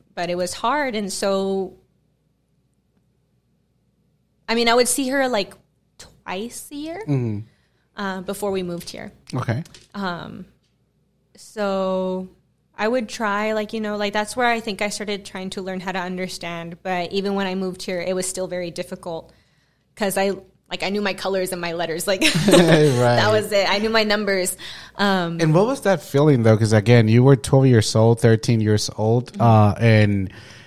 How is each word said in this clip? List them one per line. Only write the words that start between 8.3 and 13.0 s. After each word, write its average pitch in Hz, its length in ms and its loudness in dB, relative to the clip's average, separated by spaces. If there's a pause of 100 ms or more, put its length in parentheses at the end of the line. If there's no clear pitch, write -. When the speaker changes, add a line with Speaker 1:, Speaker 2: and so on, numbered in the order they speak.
Speaker 1:
we 190 120 -4
moved 175 280 -8
here. - 220 -14 (220)
Speaker 2:
Okay. 123 300 -4 (300)
Speaker 1:
Um, 185 520 -10 (880)
so 190 920 -4 (480)
I 208 100 -2
would 240 220 -2